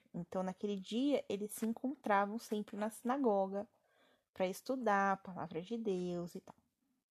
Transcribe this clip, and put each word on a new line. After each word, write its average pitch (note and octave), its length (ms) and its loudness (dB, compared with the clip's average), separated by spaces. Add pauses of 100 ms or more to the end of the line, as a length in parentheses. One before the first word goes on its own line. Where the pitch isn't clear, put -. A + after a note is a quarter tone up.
(120)
Então, F3 300 -4
naquele G3+ 340 -2
dia, A#3+ 520 2
eles G#3 240 -2
se - 140 -2
encontravam A3 720 0
sempre G#3+ 380 -4
na G#3 140 -2
sinagoga G#3+ 760 2 (640)
para F#3 140 0
estudar G3 680 2
a F#3+ 40 2
palavra E3+ 460 -6
de G#3 140 -6
Deus F3+ 580 -2
e F#3+ 60 -10
tal. - 140 -20 (560)